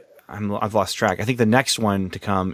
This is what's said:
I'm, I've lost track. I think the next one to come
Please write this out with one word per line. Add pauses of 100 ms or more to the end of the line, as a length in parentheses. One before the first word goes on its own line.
(280)
I'm,
I've
lost
track.
I
think
the
next
one
to
come